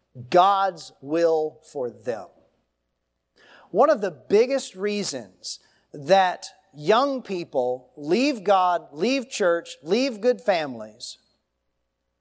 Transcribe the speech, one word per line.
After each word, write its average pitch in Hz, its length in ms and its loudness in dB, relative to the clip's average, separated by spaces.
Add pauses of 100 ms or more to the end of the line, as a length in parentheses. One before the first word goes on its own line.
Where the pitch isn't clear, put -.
(300)
God's 190 720 2
will 156 600 0 (120)
for 127 180 -6
them. 107 380 -10 (1400)
One 254 200 4
of 262 100 2
the 196 100 -2
biggest 220 680 0
reasons 185 840 -6 (340)
that 180 540 2 (260)
young 226 500 0
people 135 720 -6
leave 208 480 0
God, 180 480 2
leave 226 360 -2
church, 170 540 -2
leave 220 380 -2
good 226 200 0
families 120 800 -4 (1040)